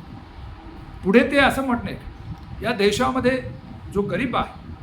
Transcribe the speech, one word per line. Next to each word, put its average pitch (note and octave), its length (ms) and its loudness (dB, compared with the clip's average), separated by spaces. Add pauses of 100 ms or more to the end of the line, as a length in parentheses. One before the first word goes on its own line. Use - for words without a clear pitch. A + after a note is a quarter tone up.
(1040)
पुढे G#3+ 260 8
ते C#4+ 80 4
असं C4+ 280 4
म्हटले, G3+ 300 -2 (680)
या A3+ 100 0
देशामध्ये B3 720 2 (520)
जो G3+ 80 2
गरीब A3+ 340 -2
आहे, - 460 -6